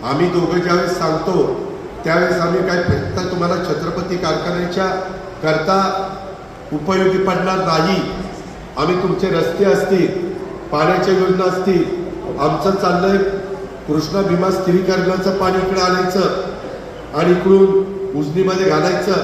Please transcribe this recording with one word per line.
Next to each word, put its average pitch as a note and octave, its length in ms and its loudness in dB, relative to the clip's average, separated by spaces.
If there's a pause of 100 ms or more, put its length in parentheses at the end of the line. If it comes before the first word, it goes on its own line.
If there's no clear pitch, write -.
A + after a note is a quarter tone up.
आम्ही D3+ 260 2
दोघं E3+ 300 2
ज्यावेळेस F3 400 2
सांगतो, D#3+ 360 0 (680)
त्यावेळेस F3 360 0
आम्ही F3 280 0
काय F3+ 160 0
फक्त F3+ 480 -2
तुम्हाला F3 320 -2
छत्रपती F3 540 -4
कारखान्याच्या F3 720 -2 (560)
करता F#3+ 340 2 (960)
उपयोगी F#3 440 0
पडणार F#3 480 0
नाही. E3+ 360 2 (760)
आम्ही F3+ 260 0
तुमचे F#3 260 0
रस्ते E3 360 2
असतील, F#3 420 4 (640)
पाण्याच्या F#3 420 2
योजना F#3 300 2
असतील, F#3 400 2 (560)
आमचं D#3+ 360 0
चाललंय F#3+ 420 2 (680)
कृष्णा D#3 340 0
भीमा F3+ 300 2
स्थिरीकरणाचं F#3 840 2
पाणी F#3 200 2
इकडे F#3+ 240 0
आणायचं - 1400 -2
आणि F3 140 4
इकडून F#3+ 340 8 (540)
उजनीमध्ये F#3 500 2
घालायचं F3+ 440 2 (100)